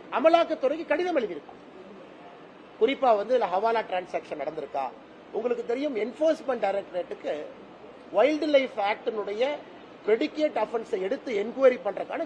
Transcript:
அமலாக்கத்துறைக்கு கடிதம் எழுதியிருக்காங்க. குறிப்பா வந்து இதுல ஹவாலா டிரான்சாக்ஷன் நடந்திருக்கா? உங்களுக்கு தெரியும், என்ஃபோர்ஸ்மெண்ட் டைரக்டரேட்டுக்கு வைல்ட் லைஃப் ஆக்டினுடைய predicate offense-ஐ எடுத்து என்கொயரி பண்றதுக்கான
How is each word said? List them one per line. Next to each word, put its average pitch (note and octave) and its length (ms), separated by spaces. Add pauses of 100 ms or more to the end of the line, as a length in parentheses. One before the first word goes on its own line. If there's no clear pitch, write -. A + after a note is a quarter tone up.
(120)
அமலாக்கத்துறைக்கு D#4+ 760
கடிதம் D#4+ 340
எழுதியிருக்காங்க. F3 380 (1200)
குறிப்பா B3+ 360
வந்து A3 240
இதுல - 20
ஹவாலா G#3 500
டிரான்சாக்ஷன் F3+ 480
நடந்திருக்கா? C#3 500 (420)
உங்களுக்கு A#3 340
தெரியும், C4 300
என்ஃபோர்ஸ்மெண்ட் B3 640
டைரக்டரேட்டுக்கு F#3+ 840 (640)
வைல்ட் C#4+ 320
லைஃப் C#4 340
ஆக்டினுடைய G#3 680 (600)
predicate D4 580
offense-ஐ A3 360
எடுத்து B3+ 320
என்கொயரி A#3 520
பண்றதுக்கான G3 400